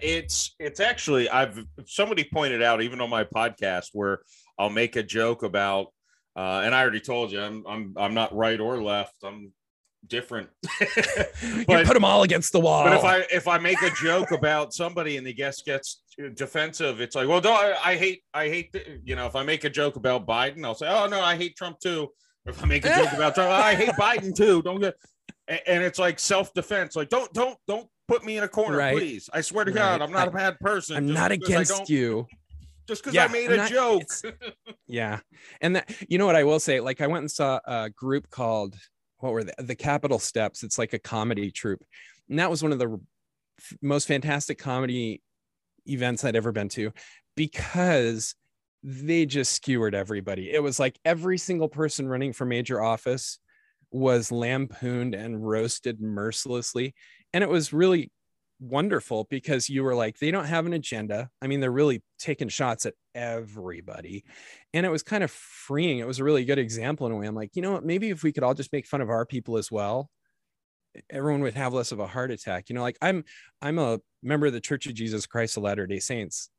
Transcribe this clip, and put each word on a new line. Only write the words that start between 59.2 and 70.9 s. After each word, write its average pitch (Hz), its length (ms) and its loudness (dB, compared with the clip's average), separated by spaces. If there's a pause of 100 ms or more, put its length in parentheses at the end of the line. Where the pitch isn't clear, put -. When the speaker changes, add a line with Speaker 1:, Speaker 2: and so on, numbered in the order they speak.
Speaker 2:
because 135 400 -2
you 135 140 0
were 131 120 2
like, 110 240 -2
they 151 120 0
don't 185 140 -2
have 165 200 0
an 170 80 -2
agenda. 113 560 -6 (120)
I 135 60 -6
mean, 139 140 0
they're 127 100 0
really 131 320 2 (160)
taking 139 300 -4
shots 123 360 -2
at 110 80 -6 (220)
everybody. 101 1080 -10 (480)
And 175 120 0
it 185 40 2
was 160 120 -2
kind 208 220 -2
of 156 80 -2
freeing. 143 680 -4
It 117 80 -6
was 127 120 -6
a 135 40 -2
really 143 220 4
good 139 140 2
example 120 480 -2
in 113 60 -2
a - 20 -4
way. 104 100 -4
I'm 107 100 -6
like, 110 200 -8
"You 180 60 -4
know 185 100 -2
what? 185 140 -4
Maybe 190 240 -2
if 170 120 -6
we 156 120 2
could 139 100 -2
all 127 100 4
just 143 200 -8
make 139 120 -4
fun 139 160 -4
of 110 80 -4
our 117 160 0
people 117 320 -6
as 104 140 -6
well, 110 380 -4 (1000)